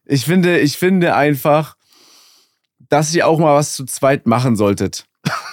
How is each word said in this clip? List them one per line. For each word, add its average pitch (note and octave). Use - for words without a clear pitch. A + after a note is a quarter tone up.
ich C3
finde, F3
ich C#3
finde F3+
einfach, D3
dass D3+
ihr D#3
auch D#3
mal D#3
was D3
zu C#3
zweit C3+
machen A#2
solltet. G2+